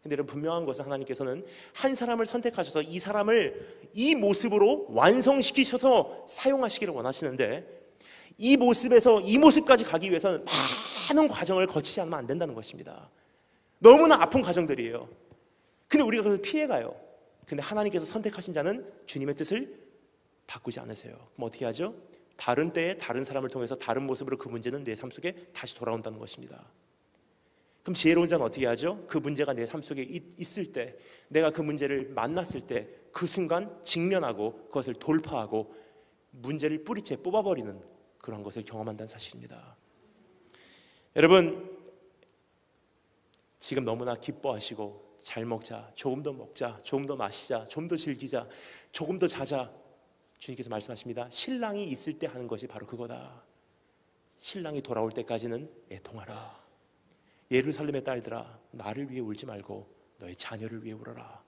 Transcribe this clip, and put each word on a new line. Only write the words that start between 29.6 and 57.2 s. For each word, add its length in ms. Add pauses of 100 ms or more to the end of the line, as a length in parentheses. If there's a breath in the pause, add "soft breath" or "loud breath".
삶 160
속에 220
있-, 360
있을 320
때, 240 (320 loud breath)
내가 240
그 100
문제를 480
만났을 520
때 420 (100)
그 140
순간 560
직면하고 840
그것을 260
돌파하고 800 (560 loud breath)
문제를 520
뿌리째 340
뽑아버리는 640 (380)
그런 240
것을 220
경험한다는 440
사실입니다. 680 (1400 soft breath)
여러분, 600 (1800)
지금 260
너무나 300
기뻐하시고 1080
"잘 240
먹자, 480
조금 300
더 100
먹자, 500
조금 220
더 100
마시자, 500
좀 220
더 80
즐기자, 520 (440 loud breath)
조금 280
더 80
자자." 440 (680)
주님께서 320
말씀하십니다. 580
"신랑이 540
있을 340
때 80
하는 220
것이 180
바로 220
그거다. 560 (920)
신랑이 440
돌아올 300
때까지는 580 (220)
애통하라. 720 (880 soft breath)